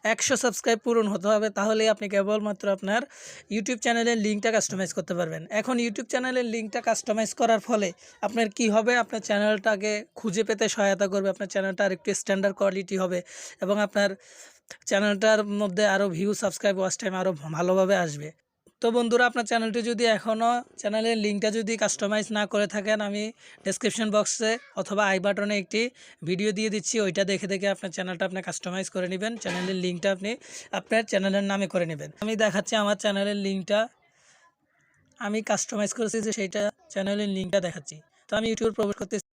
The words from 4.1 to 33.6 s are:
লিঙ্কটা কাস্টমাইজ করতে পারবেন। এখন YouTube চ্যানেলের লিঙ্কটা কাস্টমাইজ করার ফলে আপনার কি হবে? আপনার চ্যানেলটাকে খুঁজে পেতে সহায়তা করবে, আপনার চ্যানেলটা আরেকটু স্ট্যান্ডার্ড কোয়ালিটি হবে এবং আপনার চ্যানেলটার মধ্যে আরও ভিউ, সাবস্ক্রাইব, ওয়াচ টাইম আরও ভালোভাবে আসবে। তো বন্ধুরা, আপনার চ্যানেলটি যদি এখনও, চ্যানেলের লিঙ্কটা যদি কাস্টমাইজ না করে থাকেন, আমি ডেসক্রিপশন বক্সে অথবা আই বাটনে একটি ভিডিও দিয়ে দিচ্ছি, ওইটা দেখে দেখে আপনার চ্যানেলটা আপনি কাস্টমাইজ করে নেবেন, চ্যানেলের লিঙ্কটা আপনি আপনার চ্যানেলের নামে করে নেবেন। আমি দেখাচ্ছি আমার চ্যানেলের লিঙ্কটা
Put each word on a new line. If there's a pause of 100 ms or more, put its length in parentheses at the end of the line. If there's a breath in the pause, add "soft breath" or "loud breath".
লিঙ্কটা
কাস্টমাইজ
করতে
পারবেন।
এখন
YouTube
চ্যানেলের
লিঙ্কটা
কাস্টমাইজ
করার
ফলে (300 loud breath)
আপনার
কি
হবে?
আপনার
চ্যানেলটাকে (100)
খুঁজে
পেতে
সহায়তা
করবে,
আপনার
চ্যানেলটা
আরেকটু
স্ট্যান্ডার্ড
কোয়ালিটি
হবে (400 loud breath)
এবং
আপনার (760 loud breath)
চ্যানেলটার
মধ্যে
আরও
ভিউ,
সাবস্ক্রাইব,
ওয়াচ
টাইম
আরও
ভালোভাবে
আসবে। (500)
তো
বন্ধুরা,
আপনার
চ্যানেলটি
যদি
এখনও, (140)
চ্যানেলের
লিঙ্কটা
যদি
কাস্টমাইজ
না
করে
থাকেন,
আমি (320 loud breath)
ডেসক্রিপশন
বক্সে (180)
অথবা
আই
বাটনে
একটি (340 loud breath)
ভিডিও
দিয়ে
দিচ্ছি,
ওইটা
দেখে
দেখে
আপনার
চ্যানেলটা
আপনি
কাস্টমাইজ
করে
নেবেন,
চ্যানেলের
লিঙ্কটা
আপনি (340 loud breath)
আপনার
চ্যানেলের
নামে
করে
নেবেন। (100)
আমি
দেখাচ্ছি
আমার
চ্যানেলের
লিঙ্কটা (1300 soft breath)